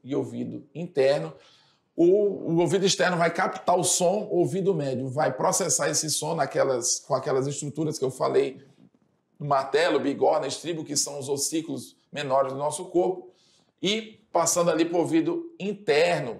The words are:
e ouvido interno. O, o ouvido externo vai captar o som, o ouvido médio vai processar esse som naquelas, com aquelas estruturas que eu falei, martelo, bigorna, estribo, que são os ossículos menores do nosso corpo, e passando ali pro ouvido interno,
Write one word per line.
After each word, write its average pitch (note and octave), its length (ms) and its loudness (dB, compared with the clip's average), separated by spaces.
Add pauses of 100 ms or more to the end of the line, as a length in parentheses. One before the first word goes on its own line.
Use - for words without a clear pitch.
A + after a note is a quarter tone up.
e B2+ 120 -8
ouvido A#2+ 580 -6
interno. D#3 580 0 (640)
O, E3+ 100 4
o F#3+ 540 4
ouvido F3 260 2
externo F3+ 320 2
vai E3 140 2
captar G#3+ 460 0
o E3+ 60 2
som, F#3 480 0
o E3+ 60 0
ouvido F3 360 2
médio C3+ 360 -2
vai C3+ 220 0
processar D#3+ 580 0
esse D#3 200 -2
som D3+ 240 -2
naquelas, C3+ 680 0
com - 120 -6
aquelas C3 320 0
estruturas D3 540 -4
que C3 60 -2
eu C3 40 0
falei, C3+ 560 0 (720)
martelo, C#3+ 640 2
bigorna, C#3 480 2
estribo, D#3 360 -6
que C#3+ 120 -6
são C#3+ 240 -4
os C3 100 -8
ossículos C#3+ 680 -4 (160)
menores C#3 420 0
do C3 40 -8
nosso D3 280 -4
corpo, F3+ 440 0 (520)
e G#3+ 380 -4 (120)
passando E3+ 400 2
ali D#3+ 140 2
pro E3+ 140 -2
ouvido D#3 600 0
interno, E3+ 800 0